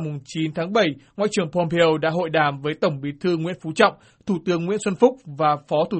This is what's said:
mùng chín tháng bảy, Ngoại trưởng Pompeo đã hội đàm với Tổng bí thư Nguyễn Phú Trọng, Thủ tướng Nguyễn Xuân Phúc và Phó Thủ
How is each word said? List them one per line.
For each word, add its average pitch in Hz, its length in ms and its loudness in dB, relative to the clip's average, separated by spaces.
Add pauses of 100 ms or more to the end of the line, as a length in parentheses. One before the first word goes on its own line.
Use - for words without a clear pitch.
mùng 147 200 -6
chín 160 300 -4
tháng 175 180 -6
bảy, 214 140 4 (300)
Ngoại 208 160 0
trưởng 170 180 -2
Pompeo 170 480 2
đã 160 120 0
hội 165 200 -2
đàm 147 300 2
với 147 140 -4
Tổng 156 260 -2
bí 143 200 -6
thư 180 160 0
Nguyễn 165 260 -4
Phú 160 120 -8
Trọng, 196 200 4 (320)
Thủ 185 180 -2
tướng 170 200 0
Nguyễn 202 200 -2
Xuân 196 100 -2
Phúc 262 220 4 (220)
và 151 180 2 (120)
Phó 156 80 -2 (140)
Thủ 180 100 -4